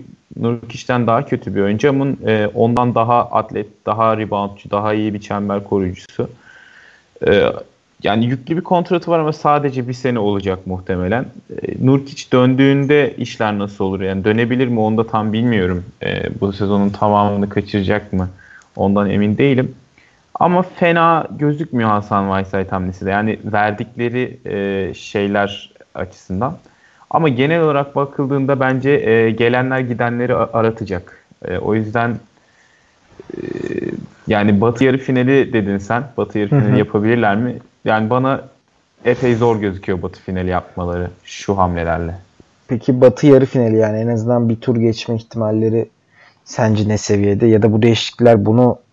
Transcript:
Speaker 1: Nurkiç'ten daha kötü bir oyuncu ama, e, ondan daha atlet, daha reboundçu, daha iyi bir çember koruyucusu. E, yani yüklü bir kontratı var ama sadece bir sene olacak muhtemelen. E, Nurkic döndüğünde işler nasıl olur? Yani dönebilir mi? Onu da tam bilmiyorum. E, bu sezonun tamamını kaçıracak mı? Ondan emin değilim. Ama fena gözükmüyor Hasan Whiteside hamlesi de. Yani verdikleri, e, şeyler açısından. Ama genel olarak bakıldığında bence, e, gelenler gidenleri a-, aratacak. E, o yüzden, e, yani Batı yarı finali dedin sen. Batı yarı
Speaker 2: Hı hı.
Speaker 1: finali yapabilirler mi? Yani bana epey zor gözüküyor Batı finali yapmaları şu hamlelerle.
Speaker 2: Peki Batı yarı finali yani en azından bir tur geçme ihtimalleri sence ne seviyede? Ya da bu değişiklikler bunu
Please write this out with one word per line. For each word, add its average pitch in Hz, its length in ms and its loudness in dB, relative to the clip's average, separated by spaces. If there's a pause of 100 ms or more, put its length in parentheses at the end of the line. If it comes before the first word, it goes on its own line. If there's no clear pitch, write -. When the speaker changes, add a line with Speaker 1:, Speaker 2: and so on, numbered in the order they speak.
(360)
Speaker 1:
Nurkiç'ten 120 720 -4
daha 117 180 2
kötü 113 300 -6
bir 101 60 0
oyuncu 107 280 2
ama, 135 180 0 (180)
e, 107 280 2
ondan 120 420 2
daha 117 300 2
atlet, 107 420 -4 (180)
daha 110 320 0
reboundçu, 101 540 -6
daha 104 220 0
iyi 107 200 -2
bir 104 60 -8
çember 101 440 -4
koruyucusu. 95 680 -4 (1000)
E, 95 160 4 (600)
yani 110 220 0
yüklü 131 320 -4
bir 180 40 -2
kontratı 170 500 -2
var 165 80 2
ama 151 140 0
sadece 143 540 0
bir 127 60 -6
sene 123 260 -2
olacak 98 480 -2
muhtemelen. 92 580 -2 (360)
E, - 240 -4
Nurkic 139 460 0
döndüğünde 135 840 4
işler 107 420 -4
nasıl 101 240 -6
olur? 95 180 -2
Yani 95 220 -2
dönebilir 117 440 0
mi? 120 120 0
Onu 110 180 0
da 113 100 0
tam 107 260 -2
bilmiyorum. 101 500 0 (200)
E, 95 200 -4 (180)
bu 98 120 0
sezonun 101 360 0
tamamını 101 600 0
kaçıracak 101 640 -2
mı? 92 160 -2 (460)
Ondan 101 340 2
emin 101 280 0
değilim. 131 380 2 (640)
Ama 175 220 2
fena 170 680 2 (120)
gözükmüyor 147 500 0
Hasan 101 380 0
Whiteside 95 420 -2
hamlesi 92 360 -6
de. 98 40 -2
Yani 104 340 0
verdikleri, 113 1040 -4
e, 98 480 -4
şeyler 101 800 -4 (220)
açısından. 95 600 -8 (520)
Ama 165 200 0
genel 143 320 0
olarak 139 340 0
bakıldığında 139 640 -2
bence, 131 300 0
e, 113 420 2
gelenler 123 480 0
gidenleri 120 560 -2
a-, 117 180 0
aratacak. 110 720 -4 (200)
E, 90 120 -6
o 104 180 -2
yüzden, 110 420 -2 (1160)
e, - 40 -16 (880)
yani 104 340 2
Batı 117 220 2
yarı 131 140 4
finali 131 560 2
dedin 101 240 0
sen. 113 260 -4 (140)
Batı 104 220 -2
yarı 101 120 -2
Speaker 2:
Hı - 40 4
hı. - 40 4
Speaker 1:
finali 107 200 4
yapabilirler 107 560 2
mi? 113 220 -4 (280)
Yani 110 240 0
bana 131 320 0 (640)
epey 123 300 2
zor 117 200 2
gözüküyor 95 460 -4
Batı 92 200 -10
finali 92 280 -4
yapmaları 87 600 -4 (140)
şu - 340 -6
hamlelerle. 85 580 0 (520)
Speaker 2:
Peki 127 340 0
Batı 127 260 6
yarı 135 180 8
finali 117 320 2
yani 107 220 2
en 113 80 0
azından 117 420 0
bir 117 60 0
tur 117 200 -2
geçme 117 400 0
ihtimalleri 110 720 -2 (560)
sence 107 420 0
ne 107 100 2
seviyede? 101 500 2
Ya 110 140 6
da 107 120 4
bu 110 80 2
değişiklikler 117 640 4
bunu 117 340 4 (140)